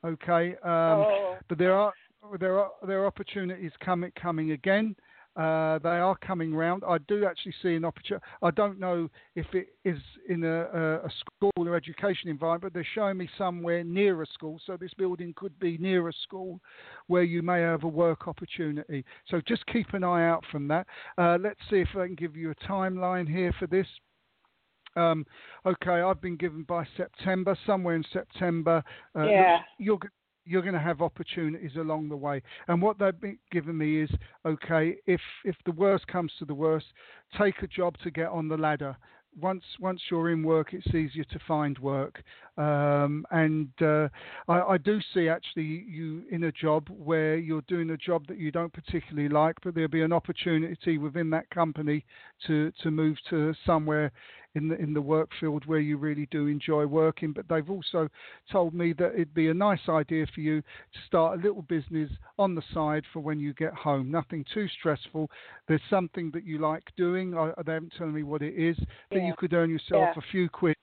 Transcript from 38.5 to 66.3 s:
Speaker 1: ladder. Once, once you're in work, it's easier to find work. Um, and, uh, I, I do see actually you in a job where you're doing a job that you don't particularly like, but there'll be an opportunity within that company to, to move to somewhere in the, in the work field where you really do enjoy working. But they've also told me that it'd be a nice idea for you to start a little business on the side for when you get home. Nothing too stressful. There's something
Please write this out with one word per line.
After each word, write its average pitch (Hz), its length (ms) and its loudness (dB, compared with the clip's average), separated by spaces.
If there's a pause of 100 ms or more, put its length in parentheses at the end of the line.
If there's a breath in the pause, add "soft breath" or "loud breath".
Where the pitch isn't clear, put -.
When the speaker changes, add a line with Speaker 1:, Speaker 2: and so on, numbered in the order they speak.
Speaker 1:
ladder. 147 380 0 (440 soft breath)
Once, 180 240 -2 (160)
once 185 300 -4
you're 170 220 2
in 160 100 2
work, 160 320 2
it's 180 220 -6
easier 156 300 -2
to - 220 -12
find 147 300 0
work. 135 460 -4 (340 loud breath)
Um, 147 720 2
and, 156 400 2 (120)
uh, 151 260 4 (400 loud breath)
I, 175 140 4
I 185 180 2
do 208 200 2 (140)
see 170 160 2
actually 165 580 -4
you 160 440 -8
in 170 140 -2
a 160 60 0
job 156 380 0
where 156 480 0
you're 160 300 -2
doing 170 240 0
a 160 60 -4
job 165 320 -2
that - 100 -10
you 156 120 -2
don't 170 220 -2
particularly 151 560 -4
like, 151 340 4
but 175 120 -6
there'll 160 140 2
be 160 120 2
an 160 120 2
opportunity 165 840 0
within 151 340 -2
that 160 200 -2
company 151 520 0 (440 soft breath)
to, 156 240 2 (100)
to 170 80 -2
move 156 280 2 (120)
to 160 240 0 (100)
somewhere 151 480 2 (440 loud breath)
in 156 140 -2
the, 160 120 0
in 151 100 -2
the 151 100 0
work 156 280 2 (100)
field 151 280 -2
where 156 100 2
you 151 200 0
really 147 340 -2
do 147 160 0
enjoy 147 400 2
working. 160 440 2
But 147 160 -8
they've 160 220 0
also 170 400 -2 (420 loud breath)
told 175 220 2
me 170 200 2
that 170 200 2
it'd 156 220 -2
be 160 140 4
a 160 40 2
nice 196 340 2
idea 160 460 2
for 160 80 -8
you 151 200 0
to - 440 -18
start 165 320 2
a 170 60 -6
little 202 180 0
business 156 480 -2 (300 soft breath)
on 196 160 2
the 156 80 -4 (100)
side 151 300 0 (100)
for 165 60 -8
when 151 200 -4
you 147 140 -4
get 156 220 -4
home. 135 340 0
Nothing 156 420 -4
too 214 160 -2 (120)
stressful. 156 500 -2 (380 loud breath)
There's 156 140 2 (100)
something 175 420 0